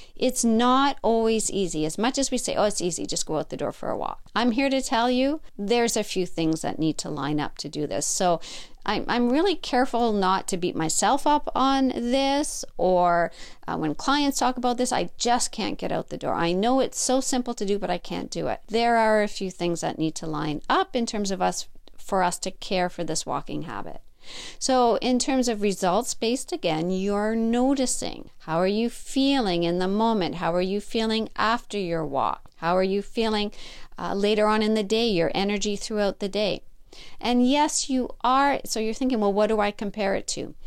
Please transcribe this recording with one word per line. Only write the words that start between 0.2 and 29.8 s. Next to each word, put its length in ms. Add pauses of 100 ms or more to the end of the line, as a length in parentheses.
not 560
always 500
easy. 340
As 120
much 200
as 140
we 60
say, 180
"Oh, 80
it's 180
easy, 240
just 200
go 120
out 120
the 80
door 160
for 160
a 80
walk." 240 (120)
I'm 180
here 180
to 120
tell 300
you 300 (160)
there's 400
a 60
few 220
things 360
that 180
need 200
to 100
line 300
up 200
to 100
do 160
this. 220
So 320 (480)
I'm, 200
I'm 220
really 260
careful 580
not 360
to 80
beat 180
myself 500
up 300
on 340
this, 720 (140)
or, 540 (360)
uh, 100
when 180
clients 420
talk 200
about 200
this, 140
"I 260
just 340
can't 280
get 120
out 180
the 80
door. 180
I 160
know 280
it's 200
so 200
simple 360
to 100
do, 140
but 100
I 80
can't 320
do 180
it." 200
There 300
are 260
a 40
few 220
things 320
that 160
need 180
to 120
line 420
up 260
in 120
terms 240
of 100
us, 240 (320)
for 240
us 180
to 120
care 380
for 140
this 220
walking 380
habit. 380 (560)
So 440
in 180
terms 280
of 140
results-based, 880
again, 380
you're 460
noticing. 1040
How 200
are 80 (140)
you 80
feeling 760
in 140
the 100